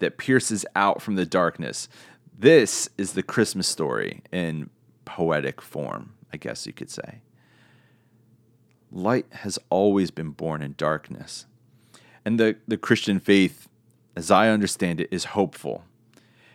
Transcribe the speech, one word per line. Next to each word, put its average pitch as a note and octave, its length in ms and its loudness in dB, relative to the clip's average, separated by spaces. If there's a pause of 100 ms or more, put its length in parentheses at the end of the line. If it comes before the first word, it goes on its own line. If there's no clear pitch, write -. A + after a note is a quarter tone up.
that - 180 -2
pierces A#2 560 0
out G2+ 260 2
from G#2 140 -6
the F2+ 120 0
darkness. E2 640 -2 (480)
This B2+ 520 6 (100)
is G2 140 -4
the F#2+ 100 -4
Christmas - 460 0
story G1+ 540 -4 (100)
in E2 360 -4 (360)
poetic D2+ 580 -2
form, B1+ 520 -10 (180)
I D2+ 60 -12
guess - 280 -12
you - 60 -14
could - 180 -14
say. - 300 -14 (1700)
Light G2+ 380 0
has - 260 -10 (140)
always F#2+ 400 2
been D#2+ 200 -10
born D#2 300 -8
in C#2+ 160 -10
darkness. - 720 -6 (800)
And A2+ 160 0
the, A2 160 4 (100)
the A2 100 -2
Christian G#2 440 2
faith, G2 480 4 (480)
as E2+ 160 0
I G2+ 160 6
understand F#2+ 520 0
it, - 120 -4
is F2+ 140 -4
hopeful D2+ 580 -4 (720)